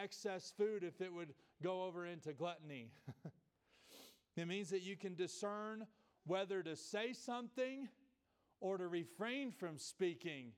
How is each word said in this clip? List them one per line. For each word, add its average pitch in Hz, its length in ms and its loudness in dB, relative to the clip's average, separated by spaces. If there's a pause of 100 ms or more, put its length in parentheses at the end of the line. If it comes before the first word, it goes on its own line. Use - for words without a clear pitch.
excess 190 540 -2
food 208 260 4
if 175 200 0
it 185 100 -2
would 170 220 -4 (280)
go 185 200 4
over 175 240 -2
into 160 260 -4
gluttony. 147 580 -4 (340)
<laughs> 156 60 -6 (1080)
It 170 80 4
means 190 220 2
that 185 140 4
you 190 140 0
can 185 180 -2
discern 208 720 0 (400)
whether 190 360 4
to 160 140 -2
say 220 360 0
something 254 760 -2 (720)
or 190 160 2
to 180 120 2
refrain 220 640 0
from 165 260 -2
speaking 156 800 0